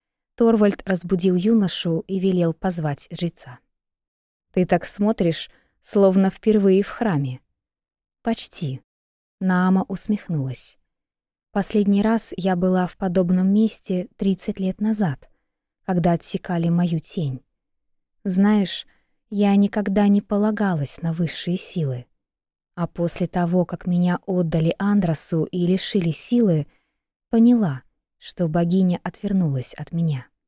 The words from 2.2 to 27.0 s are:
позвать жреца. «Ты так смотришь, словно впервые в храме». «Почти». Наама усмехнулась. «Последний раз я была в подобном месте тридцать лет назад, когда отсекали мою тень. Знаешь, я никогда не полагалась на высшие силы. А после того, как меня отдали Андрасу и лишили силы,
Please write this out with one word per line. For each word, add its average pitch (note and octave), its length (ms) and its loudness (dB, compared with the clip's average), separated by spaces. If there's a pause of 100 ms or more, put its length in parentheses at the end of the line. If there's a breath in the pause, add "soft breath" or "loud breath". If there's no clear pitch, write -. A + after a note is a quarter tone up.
позвать E3 560 -4
жреца. D#3+ 500 -8 (920)
«Ты F3+ 140 2
так F3 200 0
смотришь, G3+ 640 -2 (320)
словно F#3+ 480 4
впервые G3 540 2
в - 60 -8
храме». C#3+ 520 -2 (800)
«Почти». D3 600 -6 (580)
Наама F#3 480 2
усмехнулась. D#3+ 880 -6 (760)
«Последний G3+ 500 0
раз A3 360 0
я F#3 180 0
была F3+ 300 2
в - 100 -10
подобном F#3 560 0
месте G#3 560 0 (100)
тридцать G3 420 -2
лет F#3+ 200 -4
назад, G#3 500 -4 (560)
когда F3 280 2
отсекали E3+ 560 -4
мою E3+ 300 0
тень. C#3 440 -6 (800)
Знаешь, G3+ 640 0 (420)
я G3+ 280 2
никогда G3+ 500 2
не G3+ 140 4
полагалась G3+ 800 -2
на E3 100 -2
высшие E3+ 460 -4
силы. C3+ 480 -6 (680)
А E3+ 120 -4
после E3+ 400 -4
того, F3 380 0
как - 200 -10
меня F3 400 0
отдали E3 540 0
Андрасу F#3 640 0
и F3 240 -2
лишили F#3 440 0
силы, F#3 560 0 (600)